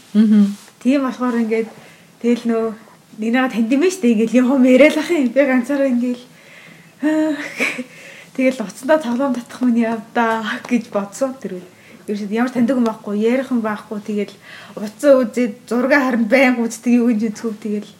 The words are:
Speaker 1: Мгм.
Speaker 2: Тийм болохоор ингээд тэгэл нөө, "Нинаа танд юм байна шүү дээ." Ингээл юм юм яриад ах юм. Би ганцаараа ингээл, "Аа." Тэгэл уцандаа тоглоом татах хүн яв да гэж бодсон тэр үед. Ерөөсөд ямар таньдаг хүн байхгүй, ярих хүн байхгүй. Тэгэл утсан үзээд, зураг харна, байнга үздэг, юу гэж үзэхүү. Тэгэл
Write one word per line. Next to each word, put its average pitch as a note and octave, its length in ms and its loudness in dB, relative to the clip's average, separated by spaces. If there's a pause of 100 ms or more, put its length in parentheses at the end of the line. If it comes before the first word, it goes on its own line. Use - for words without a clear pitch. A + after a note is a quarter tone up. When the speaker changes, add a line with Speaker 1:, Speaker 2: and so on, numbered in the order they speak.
(120)
Speaker 1:
Мгм. G#3 320 6 (380)
Speaker 2:
Тийм C#4 240 2
болохоор A#3+ 340 -2
ингээд A3 300 -2 (500)
тэгэл A#3 300 0
нөө, A3+ 160 -2 (520)
"Нинаа A#3 300 0
танд A3+ 240 -2
юм C#4 80 2
байна F#4 140 2
шүү - 80 -8
дээ." A#3+ 100 4
Ингээл A3+ 300 2
юм B3+ 100 2
юм C4 140 4
яриад C4+ 320 6
ах D4+ 120 -4
юм. D4 200 2
Би C4+ 160 2
ганцаараа C4+ 420 0
ингээл, B3 360 -2 (760)
"Аа." D#4 340 0 (1000)
Тэгэл B3+ 300 0
уцандаа C4+ 340 0
тоглоом B3 360 -2
татах - 260 -12
хүн B3 160 2
яв A3+ 240 0 (140)
да A3+ 280 0 (260)
гэж A#3 220 -2
бодсон B3+ 500 -6
тэр F3+ 200 -10
үед. F3 80 -20 (400)
Ерөөсөд G#3 240 -6
ямар A#3+ 180 -2
таньдаг C4 260 0
хүн A#3+ 120 0
байхгүй, G#3+ 320 -6
ярих B3+ 320 0
хүн A#3+ 80 0
байхгүй. G#3+ 400 -8
Тэгэл G#3 340 -6 (400)
утсан G#3+ 460 2
үзээд, B3 480 -4
зураг B3 240 0
харна, B3+ 320 2
байнга B3 400 2
үздэг, A3+ 320 -2
юу A#3+ 160 2
гэж G#3 160 0
үзэхүү. A3 320 -8
Тэгэл G#3 400 -8